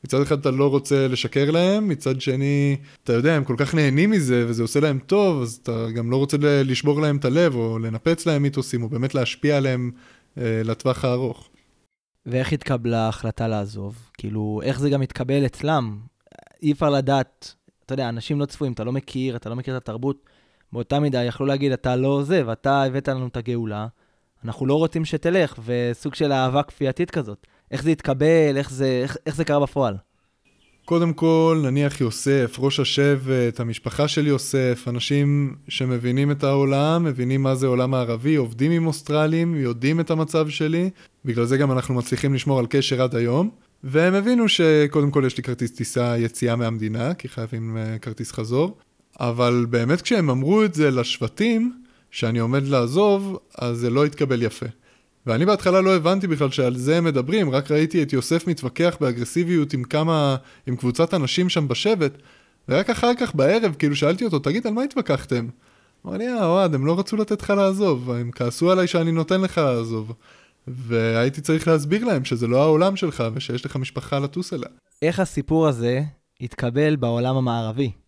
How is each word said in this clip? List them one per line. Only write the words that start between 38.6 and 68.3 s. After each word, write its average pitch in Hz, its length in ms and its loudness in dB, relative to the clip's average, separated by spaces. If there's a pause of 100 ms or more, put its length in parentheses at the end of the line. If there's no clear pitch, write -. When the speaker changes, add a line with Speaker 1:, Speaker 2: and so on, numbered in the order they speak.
Speaker 1:
עם 165 140 2
אוסטרלים, 160 680 0
יודעים 135 460 0
את 165 100 -2
המצב 156 380 0
שלי, 165 420 -2 (340)
בגלל 120 200 0
זה 131 120 2
גם 135 160 2
אנחנו 127 220 -2
מצליחים 139 400 0
לשמור 135 240 0
על 120 80 0
קשר 135 360 0
עד 127 120 0
היום, 127 360 0 (340)
והם 160 300 2
הבינו 226 340 2
שקודם 151 600 4
כל 139 160 2
יש 123 100 -2
לי 127 60 -6
כרטיס 120 300 -4
טיסה 120 460 -2
יציאה 117 380 0
מהמדינה, 117 580 -2
כי - 140 -12
חייבים, 113 480 -6
אה, 110 220 -4
כרטיס 113 340 -10
חזור, 127 440 -2 (440)
אבל 120 500 2
באמת 123 320 0
כשהם 180 280 2
אמרו 156 340 2
את 180 100 -2
זה 147 160 4
לשבטים, 220 800 0 (440)
שאני 117 220 0
עומד 131 280 0
לעזוב, 185 720 0 (200)
אז 120 180 -4
זה 120 140 -2
לא 139 140 2
התקבל 139 380 0
יפה. 117 240 -4 (600)
ואני 120 200 2
בהתחלה 190 340 4
לא 190 160 4
הבנתי 180 300 0
בכלל 147 240 0
שעל 123 260 0
זה 143 220 0
הם 170 60 2
מדברים, 156 460 0
רק 139 200 -2
ראיתי 156 320 2
את 131 100 -2
יוסף 160 340 0
מתווכח 165 540 -2
באגרסיביות 147 720 0
עם 127 120 -4
כמה... 151 520 0 (300)
עם 123 100 -4
קבוצת 127 380 0
אנשים 180 340 0
שם 151 200 0
בשבט, 160 440 0 (560)
ורק 180 220 0
אחר 240 300 2
כך 240 140 -4
בערב, 165 440 2
כאילו, 143 180 0
שאלתי 170 280 0
אותו, 165 140 -2
"תגיד, 165 280 -2
על 214 60 -2
מה 240 100 -2
התווכחתם?" 139 640 -2 (560)
הוא - 80 -12
אמר 190 80 -6
לי, 233 100 -4
"אה, 226 180 -2
אוהד, 170 280 2
הם 135 120 0
לא 170 120 2
רצו 196 180 -2
לתת 208 260 -2
לך - 80 -6
לעזוב, 190 600 2
הם 120 200 -4